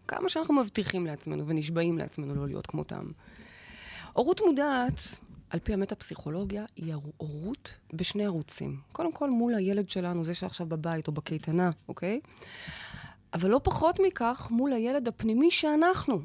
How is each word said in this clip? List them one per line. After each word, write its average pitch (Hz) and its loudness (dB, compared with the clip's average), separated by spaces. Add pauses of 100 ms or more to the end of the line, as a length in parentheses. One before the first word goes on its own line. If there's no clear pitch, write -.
כמה - -2
שאנחנו 320 2
מבטיחים 196 2
לעצמנו 147 -4
ונשבעים 165 2
לעצמנו 143 -6
לא 143 -2
להיות - -6
כמותם. 50 -6 (1080)
הורות 339 4
מודעת, 277 4 (500)
על 165 -2
פי - -2
המטה-פסיכולוגיה, 196 -4 (100)
היא 160 -6
הור-, 147 -8
הורות 156 -8 (160)
בשני 190 -2
ערוצים. 151 -4 (140)
קודם 330 -2
כל, 285 -2
מול 240 4
הילד 196 2
שלנו, 175 -2
זה 165 -2
שעכשיו 180 -6
בבית 160 -2
או 156 -2
בקייטנה, 160 0 (180)
אוקיי? 208 -4 (1120)
אבל 180 2
לא 247 6
פחות 339 4
מכך, 247 -2
מול 254 4
הילד 240 0
הפנימי 226 4
שאנחנו. 302 4